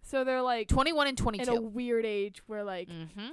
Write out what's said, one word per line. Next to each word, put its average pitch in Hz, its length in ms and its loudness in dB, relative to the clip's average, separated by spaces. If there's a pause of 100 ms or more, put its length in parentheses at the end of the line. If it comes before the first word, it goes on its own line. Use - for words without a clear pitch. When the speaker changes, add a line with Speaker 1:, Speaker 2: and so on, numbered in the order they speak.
Speaker 1:
So 269 200 -2
they're, 254 200 0
like, 240 240 0
Speaker 2:
Twenty-one 285 400 4
and 262 120 -2
Speaker 1:
in - 20 -2
a - 20 0
Speaker 2:
twenty-two. 233 380 0
Speaker 1:
weird 226 440 0
age 208 400 -4
where, 214 180 -6
like, 185 260 -6
Speaker 2:
Mm-hmm. 170 440 -10